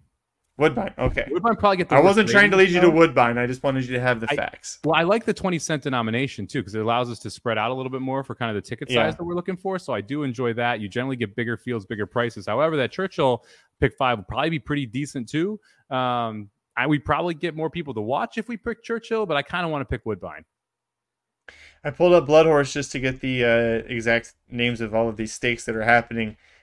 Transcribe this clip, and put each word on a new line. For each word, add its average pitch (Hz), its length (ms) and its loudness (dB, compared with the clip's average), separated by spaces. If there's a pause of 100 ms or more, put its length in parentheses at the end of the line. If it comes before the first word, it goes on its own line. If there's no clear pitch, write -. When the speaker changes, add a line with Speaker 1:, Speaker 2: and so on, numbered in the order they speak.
(600)
Speaker 1:
Woodbine, 160 380 0
okay. 127 320 -2
Speaker 2:
Woodbine 190 260 0
probably 196 220 2
get 175 100 -2
the 131 80 0
Speaker 1:
I 135 40 10
Speaker 2:
worst 160 60 8
Speaker 1:
wasn't 196 240 6
trying 202 200 6
to 190 80 4
Speaker 2:
ratings, 190 160 6
Speaker 1:
lead - 20 2
you 180 60 4
to 180 100 8
Speaker 2:
though. 156 60 2
Speaker 1:
Woodbine. 127 400 6
I 123 80 0
just 127 160 -6
wanted 131 240 0
you 127 80 -8
to 123 80 -2
have 123 180 0
the 113 120 -4
Speaker 2:
I, 147 40 0
Speaker 1:
facts. - 480 -8
Speaker 2:
well, 156 120 2
I 165 80 4
like 214 200 2
the 214 100 0
twenty 180 260 -2
cent 151 240 -4
denomination, 120 640 -2
too, 127 160 -6
'cause 95 100 -12
it 110 80 -4
allows 120 300 -2
us 110 80 -12
to 110 100 -12
spread 110 300 -4
out 110 100 -2
a 131 60 -4
little 131 160 -8
bit 131 100 -8
more 131 220 -4
for 127 100 -12
kind 117 160 -4
of 107 60 -4
the 98 120 -6
ticket 127 220 -10
Speaker 1:
Yeah. 120 160 4
Speaker 2:
size 156 120 -4
that 175 60 -10
we're 175 120 -6
looking 175 200 -6
for, 190 220 -6
so 143 160 -6
I 104 80 -4
do 139 220 -8
enjoy 120 300 -4
that. 120 260 -2
You 104 80 -6
generally 127 280 -4
get 113 200 -4
bigger 117 220 -4
fields, 117 280 -8
bigger 104 220 -6
prices. 117 400 -4
However, 147 300 0
that 123 140 0
Churchill 143 540 0 (340)
pick 139 180 2
five 123 200 0
would 98 100 -14
probably 135 220 -2
be 165 80 -2
pretty 143 300 -4
decent, 127 420 -8
too. 190 300 -4 (320)
Um, 120 580 -4 (260)
I, 123 120 0
we'd 151 180 0
probably 165 300 -2
get 156 200 -6
more 156 140 -6
people 147 240 -8
to 110 80 -6
watch 151 380 -4
if 214 80 -10
we 240 100 -10
pick 226 240 -10
Churchill, 226 460 -4
but 151 100 -2
I 139 60 0
kinda 175 240 -6
wanna 143 180 -4
pick 127 220 -8
Woodbine. 87 360 -10 (1400)
Speaker 1:
I 147 80 -6
pulled 180 220 4
up 165 120 6
Blood 156 220 8
Horse 143 260 4
just 143 200 -6
to 135 60 -6
get 131 200 -2
the, 127 260 -2
uh, 117 420 2
exact 117 460 -2 (160)
names 120 320 -2
of 110 140 -4
all 113 120 2
of 110 100 -6
these 110 160 -6
stakes 120 320 -4
that 113 100 -4
are 110 80 -4
happening. 113 520 2 (280)